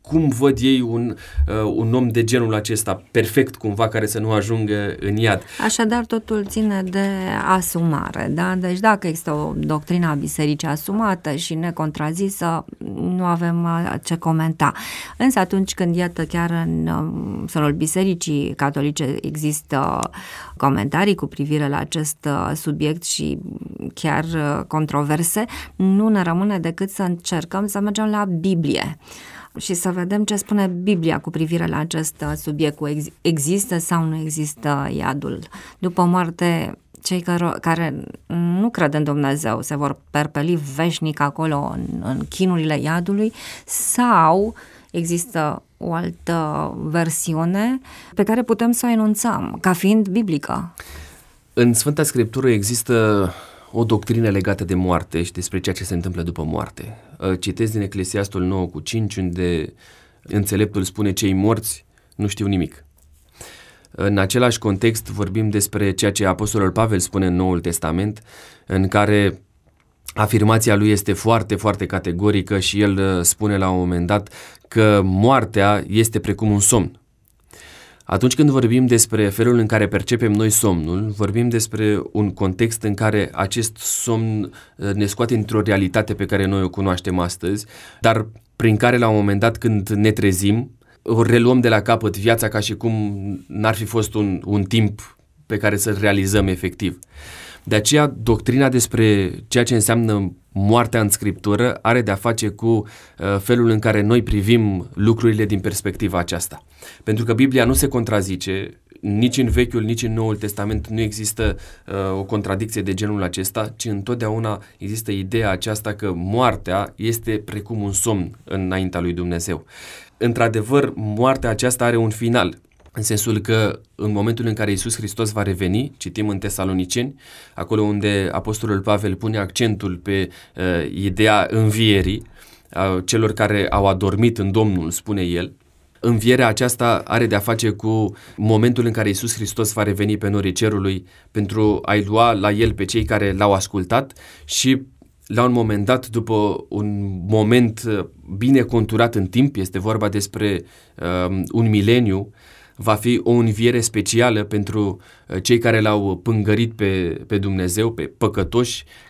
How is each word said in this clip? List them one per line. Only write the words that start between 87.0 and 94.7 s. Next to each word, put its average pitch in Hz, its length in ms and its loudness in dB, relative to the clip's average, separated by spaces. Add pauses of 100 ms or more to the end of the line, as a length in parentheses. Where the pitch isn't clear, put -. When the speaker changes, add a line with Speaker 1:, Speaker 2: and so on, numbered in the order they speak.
Speaker 1:
astăzi, 90 480 -2 (340)
dar 113 260 2 (300)
prin 110 200 4
care, 120 200 4
la 120 120 4
un 107 80 4
moment 101 240 2
dat, 117 180 2
când 104 300 0
ne 107 220 4
trezim, 101 600 2 (320)
o 117 200 2
reluăm 120 380 6
de 120 80 4
la 110 120 4
capăt 107 380 0
viața 113 300 2
ca 107 120 -2
și 104 160 -4
cum 113 160 -2 (540)
n-ar 110 280 0
fi 110 100 -4
fost 107 300 -2
un, 101 300 0
un 101 180 0
timp 107 540 0 (300)